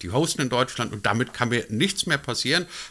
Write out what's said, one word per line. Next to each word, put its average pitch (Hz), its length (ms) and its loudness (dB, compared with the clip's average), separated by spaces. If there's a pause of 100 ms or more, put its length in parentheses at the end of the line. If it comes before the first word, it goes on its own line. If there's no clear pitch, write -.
Die 85 80 -8
hosten 151 320 0
in 127 80 0
Deutschland 123 420 0
und 104 140 -4
damit 113 260 2
kann 120 180 0
mir 120 200 0
nichts 170 380 0
mehr 151 100 2
passieren. 139 480 0 (260)